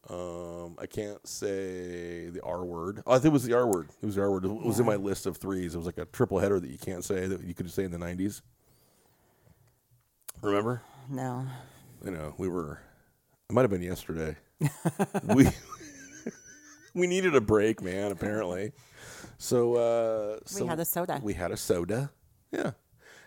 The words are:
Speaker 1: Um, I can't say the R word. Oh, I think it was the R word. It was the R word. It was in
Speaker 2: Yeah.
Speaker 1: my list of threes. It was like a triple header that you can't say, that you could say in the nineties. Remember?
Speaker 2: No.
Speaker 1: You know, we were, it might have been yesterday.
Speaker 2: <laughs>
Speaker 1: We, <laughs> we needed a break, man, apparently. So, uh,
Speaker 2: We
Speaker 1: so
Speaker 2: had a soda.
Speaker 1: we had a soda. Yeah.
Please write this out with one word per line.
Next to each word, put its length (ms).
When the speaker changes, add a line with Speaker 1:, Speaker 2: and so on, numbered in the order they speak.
Speaker 1:
Um, 720
I 60
can't 400
say 1040
the 120
R 220
word. 420
Oh, 60
I 40
think 100
it 60
was 120
the 100
R 120
word. 220
It 60
was 100
the 60
R 80
word. 140
It 60
was 300
in 60
Speaker 2:
Yeah. 60
Speaker 1:
my 40
list 300
of 100
threes. 380
It 40
was 80
like 120
a 80
triple 320
header 220
that 100
you 80
can't 260
say, 220
that 160
you 120
could 160
say 140
in 60
the 80
nineties. 440
Remember? 400
Speaker 2:
No. 380
Speaker 1:
You 80
know, 260
we 100
were, 320
it 40
might 100
have 80
been 120
yesterday. 540
Speaker 2:
<laughs> 80
Speaker 1:
We, 140
<laughs> 720
we 120
needed 280
a 60
break, 420
man, 300
apparently. 600
So, 360
uh, 680
Speaker 2:
We 40
Speaker 1:
so 60
Speaker 2:
had 140
a 40
soda. 380
Speaker 1:
we 120
had 160
a 60
soda. 540
Yeah. 200